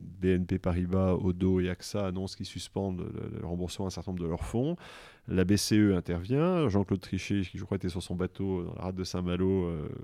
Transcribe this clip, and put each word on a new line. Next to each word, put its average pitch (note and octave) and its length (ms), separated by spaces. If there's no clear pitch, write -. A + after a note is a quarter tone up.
B F2+ 60
N F2+ 180
P F#2 120
Paribas, F2+ 580
Oddo F#2 440
et F2+ 100
axa G2 380
annoncent F#2+ 300
qu'ils F#2+ 80
suspendent F#2 560
le, D2 400
le - 40
remboursement F2 420
d'un - 20
certain F2 220
nombre F2+ 120
de E2 60
leurs E2 160
fonds, C#3+ 320
la F#2 160
B G2 140
C G#2+ 200
E G#2 200
intervient. B2+ 720
Jean-Claude G2 320
Trichet, G2 400
qui F#2 160
je G2 80
crois G2+ 100
était F#2 140
sur F2 120
son F2+ 140
bateau F#2 480
dans E2 120
la - 80
rade F#2 120
de F#2 80
Saint-Malo, F2+ 600
euh, E2 240